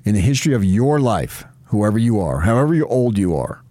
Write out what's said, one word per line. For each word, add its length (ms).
in 100
the 60
history 340
of 100
your 360
life, 440
whoever 340
you 220
are, 220
however 440
old 320
you 180
are 340